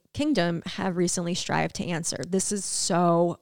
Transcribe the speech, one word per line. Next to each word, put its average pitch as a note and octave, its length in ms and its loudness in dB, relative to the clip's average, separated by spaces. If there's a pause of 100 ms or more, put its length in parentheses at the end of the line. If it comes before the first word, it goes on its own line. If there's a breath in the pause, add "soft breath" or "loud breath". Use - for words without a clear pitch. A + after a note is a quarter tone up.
(140)
Kingdom F3 520 2
have F#3+ 320 -2
recently F3 360 0
strived D#3+ 440 -2
to - 100 -4
answer. E3+ 300 -4 (100)
This F#3 240 0
is G3+ 140 -4
so E3+ 760 2